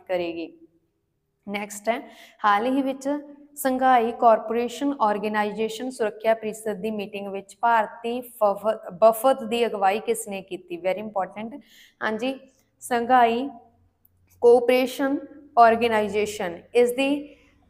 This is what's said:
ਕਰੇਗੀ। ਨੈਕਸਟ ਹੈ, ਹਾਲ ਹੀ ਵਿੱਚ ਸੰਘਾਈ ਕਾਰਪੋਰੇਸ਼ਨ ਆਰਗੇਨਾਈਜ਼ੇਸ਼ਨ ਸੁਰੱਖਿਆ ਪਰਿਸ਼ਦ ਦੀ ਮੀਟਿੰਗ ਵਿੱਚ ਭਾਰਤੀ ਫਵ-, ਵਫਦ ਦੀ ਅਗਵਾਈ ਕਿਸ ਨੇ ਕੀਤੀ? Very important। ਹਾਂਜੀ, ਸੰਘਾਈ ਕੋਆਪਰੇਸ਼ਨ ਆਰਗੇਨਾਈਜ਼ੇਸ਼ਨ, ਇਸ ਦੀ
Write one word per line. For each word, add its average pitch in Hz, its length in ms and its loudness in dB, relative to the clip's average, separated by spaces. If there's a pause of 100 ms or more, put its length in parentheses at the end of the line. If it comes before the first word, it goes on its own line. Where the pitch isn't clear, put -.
ਕਰੇਗੀ। 170 500 -6 (920)
ਨੈਕਸਟ 202 400 -8
ਹੈ, 240 100 -2 (460)
ਹਾਲ 208 200 2
ਹੀ 262 160 0
ਵਿੱਚ 269 280 -4 (460)
ਸੰਘਾਈ 254 560 2
ਕਾਰਪੋਰੇਸ਼ਨ 233 920 2
ਆਰਗੇਨਾਈਜ਼ੇਸ਼ਨ 214 880 -2
ਸੁਰੱਖਿਆ 220 440 -2
ਪਰਿਸ਼ਦ 220 400 -6
ਦੀ 214 180 -6
ਮੀਟਿੰਗ 202 360 -8
ਵਿੱਚ 196 340 -12
ਭਾਰਤੀ 233 600 0
ਫਵ-, 202 800 -4
ਵਫਦ 220 420 4
ਦੀ 233 220 0
ਅਗਵਾਈ 202 340 0
ਕਿਸ 220 280 -4
ਨੇ 196 140 -8
ਕੀਤੀ? 180 360 -12
Very 185 240 -4
important। 214 580 -8 (440)
ਹਾਂਜੀ, 240 360 -4 (400)
ਸੰਘਾਈ 240 680 2 (920)
ਕੋਆਪਰੇਸ਼ਨ 254 760 4 (420)
ਆਰਗੇਨਾਈਜ਼ੇਸ਼ਨ, 214 1040 2 (140)
ਇਸ 240 160 4
ਦੀ 277 460 -2 (320)